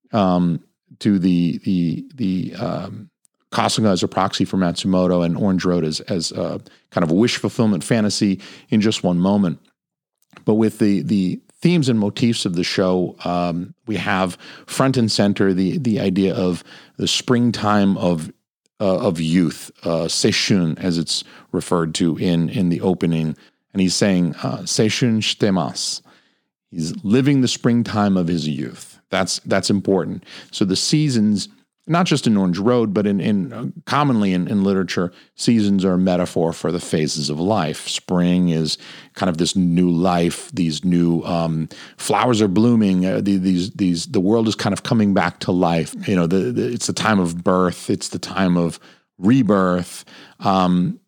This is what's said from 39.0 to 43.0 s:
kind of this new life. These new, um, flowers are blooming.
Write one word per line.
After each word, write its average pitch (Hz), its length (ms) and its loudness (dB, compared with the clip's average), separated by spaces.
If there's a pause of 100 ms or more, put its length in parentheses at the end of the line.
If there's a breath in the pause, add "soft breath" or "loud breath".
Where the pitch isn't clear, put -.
kind 95 160 -2
of 78 80 -4
this 85 180 -2
new 90 340 2
life. 85 600 0
These 82 320 -4
new, 87 400 2
um, 82 460 -4 (280 loud breath)
flowers 107 440 0
are 107 60 4
blooming. 101 580 4